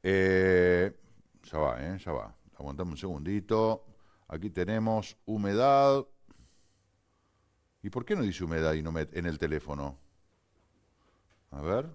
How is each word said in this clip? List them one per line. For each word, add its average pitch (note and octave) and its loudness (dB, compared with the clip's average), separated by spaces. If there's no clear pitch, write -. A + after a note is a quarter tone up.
Eh, F#2 4
ya D#2 -4
va, C#2 0
eh, F2 -6
ya F2+ -8
va. G#1+ -8
Aguantame C#2+ -8
un D2 -10
segundito. G2 -2
Aquí E2+ -8
tenemos A2 -2
humedad. C3+ 4
¿Y G2+ -8
por - -8
qué G#3 -2
no F3+ 0
dice F#2+ -2
humedad D#2+ 0
Inumet D#2 -4
en E2+ -4
el D#2+ -4
teléfono? C#2+ -6
A C#2+ -10
ver. G2+ -2